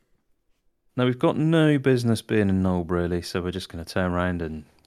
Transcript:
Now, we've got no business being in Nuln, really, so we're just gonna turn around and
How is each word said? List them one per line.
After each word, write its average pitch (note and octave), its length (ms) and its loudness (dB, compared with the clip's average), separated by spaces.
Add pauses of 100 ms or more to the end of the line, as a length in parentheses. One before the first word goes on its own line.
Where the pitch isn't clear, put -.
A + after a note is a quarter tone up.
(960)
Now, B2 80 2
we've B2+ 160 0
got E3 160 2
no D#3 420 4
business A#2+ 420 2
being G#2 280 0
in F#2+ 160 2
Nuln, F2+ 260 0
really, F2 320 -2
so F2+ 180 -6
we're F2 120 -6
just F#2 160 -10
gonna E2 160 -12
turn F#2 260 -2
around F2 320 -2
and D#2 220 -8 (220)